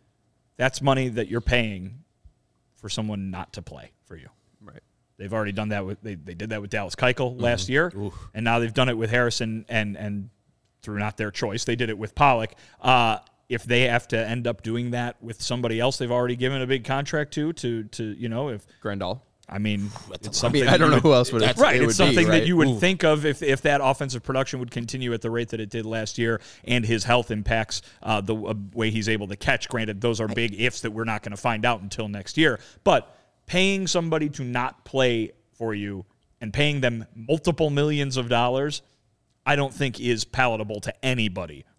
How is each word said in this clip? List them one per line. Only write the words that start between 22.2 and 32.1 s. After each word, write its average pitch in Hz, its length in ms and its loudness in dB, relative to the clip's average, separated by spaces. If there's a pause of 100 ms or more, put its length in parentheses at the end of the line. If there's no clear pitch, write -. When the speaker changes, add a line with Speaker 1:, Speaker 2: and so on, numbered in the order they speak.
Speaker 1:
that 165 60 4
Speaker 2:
right? 165 140 6
Speaker 1:
you 175 120 4
would 151 100 8
Speaker 3:
Ooh. 117 120 2
Speaker 1:
think 180 240 2
of 151 220 4
if, 143 160 0
if 135 220 2
that 143 200 4
offensive 131 380 0
production 131 380 -2
would 123 100 -6
continue 123 420 -6
at 113 120 -4
the 113 80 -2
rate 117 180 -2
that 110 100 -6
it 107 120 -8
did 110 160 -6
last 110 320 -4
year 113 200 2 (260)
and 120 200 2
his 110 180 2
health 120 280 2
impacts, 107 500 -2 (220)
uh, 107 180 0
the, 110 140 -2
uh, 110 180 -4 (200)
way 110 180 0
he's 107 180 -2
able 104 180 -2
to 101 80 -8
catch. - 320 -2
Granted, 110 340 -6
those 117 200 0
are 110 60 -2
big 104 340 -4
ifs 123 200 -2
that 113 100 -6
we're 113 120 -6
not 110 200 -4
gonna 104 120 -8
find 113 300 -2
out 113 160 2
until 104 260 -8
next 101 300 -8